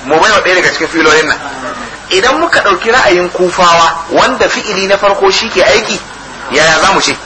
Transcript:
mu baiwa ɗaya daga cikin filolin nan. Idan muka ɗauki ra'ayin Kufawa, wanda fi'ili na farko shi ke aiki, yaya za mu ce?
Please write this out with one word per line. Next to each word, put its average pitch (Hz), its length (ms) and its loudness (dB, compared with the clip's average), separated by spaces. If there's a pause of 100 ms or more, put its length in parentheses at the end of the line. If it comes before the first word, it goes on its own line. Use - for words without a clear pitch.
mu 143 160 0
baiwa 202 200 4
ɗaya 180 140 0
daga 165 180 2
cikin 160 160 -4
filolin 156 400 2
nan. - 100 -2 (720)
Idan 240 300 0
muka 339 200 2
ɗauki 208 320 0
ra'ayin 180 380 2
Kufawa, 170 800 2
wanda 208 380 2
fi'ili 208 380 -4
na 196 100 2
farko 196 340 2
shi 226 180 -2
ke 196 160 -2
aiki, 214 360 0 (520)
yaya 156 280 2
za 190 120 2
mu 156 80 0
ce? 139 260 -4